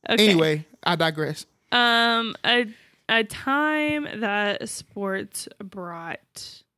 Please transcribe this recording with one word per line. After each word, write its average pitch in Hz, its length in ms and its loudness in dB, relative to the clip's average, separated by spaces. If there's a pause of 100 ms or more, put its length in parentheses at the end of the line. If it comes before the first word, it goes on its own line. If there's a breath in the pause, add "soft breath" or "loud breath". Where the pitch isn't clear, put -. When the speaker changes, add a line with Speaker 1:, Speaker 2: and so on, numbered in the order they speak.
Speaker 1:
Okay. 214 200 6
Speaker 2:
Anyway, 156 360 4 (160)
I 170 140 0
digress. 156 500 -2 (260)
Speaker 1:
Um, 233 600 2 (100)
a, 240 220 2 (440 soft breath)
a 226 140 4
time 302 840 0 (140)
that 208 460 -2
sports 196 800 -8 (160)
brought 175 1000 -12 (140)